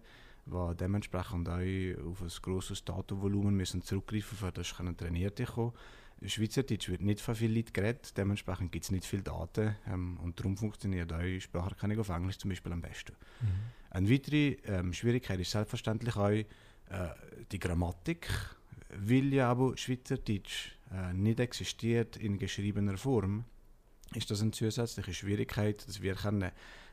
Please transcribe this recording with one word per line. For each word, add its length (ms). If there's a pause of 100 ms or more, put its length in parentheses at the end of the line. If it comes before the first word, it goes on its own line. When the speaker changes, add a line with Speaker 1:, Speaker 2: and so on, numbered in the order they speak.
(460)
Speaker 1:
die 340
dementsprechend 680
auch 640
auf 100
ein 200
grosses 440
Datenvolumen 720
müssen 260
zurückgreifen, 560
für 140
das 240
können 200
trainiert 520
kommen. 260 (500)
Schweizerdeutsch 640
wird 120
nicht 200
von 120
vielen 220
Leuten 160
geredet, 460
dementsprechend 560
gibt's 180
nicht 140
viel 160
Daten, 560 (100)
ähm, 340
und 160
darum 200
funktioniert 560
auch 260
Spracherkennung 600
auf 100
Englisch 280
zum 120
Beispiel 240
am 80
besten. 320 (260)
Speaker 2:
Mhm. 80 (420)
Speaker 1:
Eine 220
weitere, 540
ähm, 260
Schwierigkeit 480
ist 120
selbstverständlich 640
auch, 120
äh, 160 (1080)
die 80
Grammatik, 680 (640)
weil 440
ja 160
aber 280
Schweizerdeutsch, 960 (180)
äh, 220
nicht 260
existiert 800
in 200
geschriebener 600
Form, 480 (680)
ist 160
das 120
eine 100
zusätzliche 600
Schwierigkeit, 760
dass 140
wir 140
können, 360 (420)